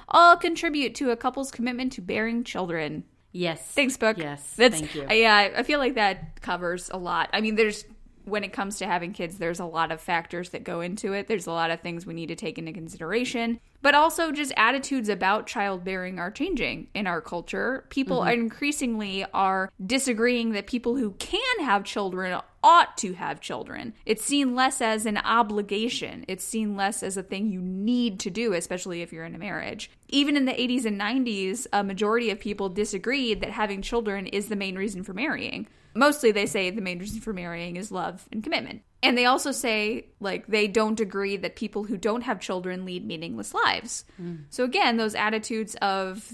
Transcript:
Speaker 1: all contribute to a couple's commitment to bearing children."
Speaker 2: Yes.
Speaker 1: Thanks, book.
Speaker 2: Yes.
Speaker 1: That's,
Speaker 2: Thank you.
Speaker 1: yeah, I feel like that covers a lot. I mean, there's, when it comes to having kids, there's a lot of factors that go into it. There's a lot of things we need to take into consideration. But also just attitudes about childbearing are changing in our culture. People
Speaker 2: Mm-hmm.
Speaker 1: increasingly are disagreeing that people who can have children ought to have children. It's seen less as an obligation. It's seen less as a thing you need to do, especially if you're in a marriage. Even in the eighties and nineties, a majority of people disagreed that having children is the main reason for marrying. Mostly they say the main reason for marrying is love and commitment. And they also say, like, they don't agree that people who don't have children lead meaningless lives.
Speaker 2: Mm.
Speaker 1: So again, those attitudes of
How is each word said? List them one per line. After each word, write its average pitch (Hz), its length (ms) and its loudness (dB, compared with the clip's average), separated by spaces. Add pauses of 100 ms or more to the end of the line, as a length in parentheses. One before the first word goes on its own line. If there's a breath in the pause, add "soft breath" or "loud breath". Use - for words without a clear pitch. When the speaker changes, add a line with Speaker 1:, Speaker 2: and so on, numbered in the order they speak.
Speaker 1:
all 339 280 10
contribute 330 560 0
to 269 160 0
a 233 80 4
couple's 262 320 -4
commitment 247 440 -2
to - 80 -12
bearing 220 420 -2
children." 165 600 -4 (280)
Speaker 2:
Yes. 175 400 -2
Speaker 1:
Thanks, 269 260 2
book. 220 220 2
Speaker 2:
Yes. 143 380 -8
Speaker 1:
That's, 220 220 8
Speaker 2:
Thank 151 140 -4
you. 139 160 -6
Speaker 1:
yeah, 214 480 8
I - 60 2
feel 294 160 2
like 254 160 2
that 190 480 0
covers 175 500 -4
a 185 60 -4
lot. 170 340 0
I 202 80 2
mean, 214 140 0
there's, 214 280 2 (420)
when 208 180 -2
it 196 100 -10
comes 202 240 -6
to 185 100 -4
having 175 260 -2
kids, 175 260 -6
there's 170 200 -2
a 185 60 -6
lot 165 260 -2
of 160 80 -6
factors 175 500 -4
that - 140 -10
go 170 180 -6
into 190 320 -4
it. 202 140 -4
There's 190 200 -2
a 165 40 -4
lot 165 200 0
of 165 100 -4
things 175 240 -8
we 165 80 -10
need 165 140 -8
to 160 80 -8
take 160 240 -8
into 160 140 -10
consideration. 226 840 -4 (240 soft breath)
But 277 100 6
also 320 380 6
just 285 260 -2
attitudes 254 520 2
about 202 360 2
childbearing 190 720 -4
are 175 140 -6
changing 190 640 -2
in 202 100 -2
our 170 160 0
culture. 196 680 -4
People 269 320 0
Speaker 2:
Mm-hmm. 233 200 4
Speaker 1:
increasingly 220 880 -2
are 190 400 2 (140)
disagreeing 233 680 2
that 202 120 -4
people 240 300 -2
who 220 240 -2
can 480 400 -2
have 202 240 2
children 185 580 -4 (220)
ought 330 340 8
to 190 160 -4
have 160 280 -6
children. - 520 -8 (140 soft breath)
It's 220 180 2
seen 277 300 2
less 262 260 2
as 220 240 0
an 214 140 0
obligation. 214 1080 0
It's 185 160 -6
seen 214 320 -2
less 196 280 -2
as 190 140 -4
a 190 40 -4
thing 196 300 -2
you 185 100 -4
need 208 600 0
to 196 100 -4
do, 214 220 0
especially 180 500 -4
if 170 100 -14
you're 160 120 -12
in 165 100 -12
a 165 40 -12
marriage. - 520 -8 (180)
Even 285 260 4
in 269 100 4
the 254 140 -2
eighties 247 280 0
and 208 100 -2
nineties, 208 720 -2
a 202 120 2
majority 208 480 2
of 196 80 -4
people 196 300 -4
disagreed 208 720 0
that 190 100 -4
having 202 320 -2
children 208 420 -2
is 202 220 -2
the 214 80 -4
main 190 200 -4
reason 190 280 -4
for 196 100 -10
marrying. 240 540 -4 (300 soft breath)
Mostly 277 340 6
they 202 160 2
say 185 240 0
the 214 100 -6
main 180 180 -6
reason 214 220 -10
for 220 120 -8
marrying 175 440 -8
is 190 140 -8
love 175 400 -6
and 214 120 -6
commitment. 294 380 -4 (200)
And 240 160 4
they 247 100 6
also 269 260 4
say, 220 540 -2 (120)
like, 185 280 -4
they 214 200 2
don't 220 320 2
agree 196 380 -2
that 185 180 -6
people 214 300 -6
who 208 100 -6
don't 220 280 0
have 240 180 -2
children 185 420 -6
lead 180 220 -8
meaningless 170 480 -8
lives. - 500 0 (180)
Speaker 2:
Mm. 170 280 -8
Speaker 1:
So - 160 -2
again, 254 320 2
those 220 180 0
attitudes 220 640 -2
of 190 520 -2